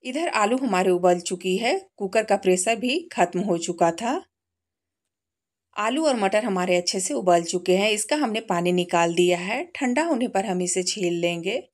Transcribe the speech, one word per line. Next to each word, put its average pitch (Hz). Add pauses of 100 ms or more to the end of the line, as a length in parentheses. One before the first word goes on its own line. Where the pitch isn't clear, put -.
इधर 277
आलू 220
हमारे 185
उबल 180
चुकी 185
है, 233 (240)
कुकर 208
का 208
प्रेशर 190
भी 247 (140)
खत्म 180
हो 196
चुका 170
था। 240 (1600)
आलू 247
और 277
मटर 208
हमारे 185
अच्छे 180
से 185
उबल 175
चुके 180
हैं। 202
इसका 208
हमने 226
पानी 180
निकाल 175
दिया 180
है। 214 (120)
ठंडा 269
होने 254
पर 196
हम 180
इसे 180
छील 180
लेंगे। 170 (120)